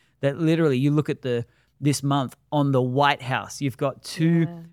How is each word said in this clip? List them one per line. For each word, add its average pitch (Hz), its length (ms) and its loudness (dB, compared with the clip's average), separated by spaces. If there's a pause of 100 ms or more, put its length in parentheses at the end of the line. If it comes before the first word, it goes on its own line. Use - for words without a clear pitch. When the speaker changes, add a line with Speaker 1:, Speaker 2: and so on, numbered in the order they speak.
(220)
Speaker 1:
That 139 180 -2
literally, 160 400 2
you 143 100 2
look 147 200 0
at 147 120 -8
the, 120 240 -2 (340)
this 139 220 0
month 139 340 0 (160)
on 143 200 2
the 131 100 4
White 139 400 2
House, 123 400 -6
you've 139 160 -4
got 135 260 -4
two 165 460 0
Speaker 2:
Yeah. 170 100 -16 (140)